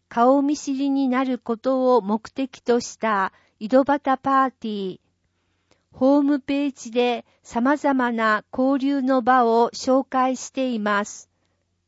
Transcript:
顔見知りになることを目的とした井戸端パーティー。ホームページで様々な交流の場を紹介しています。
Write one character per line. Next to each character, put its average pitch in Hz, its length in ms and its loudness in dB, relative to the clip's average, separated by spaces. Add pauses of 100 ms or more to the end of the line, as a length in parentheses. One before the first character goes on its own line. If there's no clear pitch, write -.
顔 262 320 4
見 285 160 0
知 277 160 -8
り 277 160 -2
に 277 200 0
な 247 140 -2
る 254 140 -2
こ 233 200 -6
と 254 380 0
を 226 60 4
目 208 260 -4
的 - 320 -8
と 240 200 0
し - 180 -10
た 202 360 -2 (260)
井 208 100 -10
戸 262 140 4
端 285 180 0 (160)
パ 269 280 0
ー 254 60 -4
テ - 160 -12
ィ 202 260 -6
ー。 - 60 -18 (920)
ホ 277 300 2
ー - 20 -
ム 285 160 2
ペ 277 280 -4
ー 262 80 -4
ジ - 140 -16
で 240 380 -2 (160)
様 254 340 0
々 262 340 0
な 220 400 0
交 269 280 0
流 277 240 -2
の 262 180 2
場 247 240 4
を 226 260 2
紹 262 360 0
介 262 280 -2
し - 140 -14
て 262 220 -4
い 226 80 -4
ま 208 260 -2
す。 - 240 -20 (580)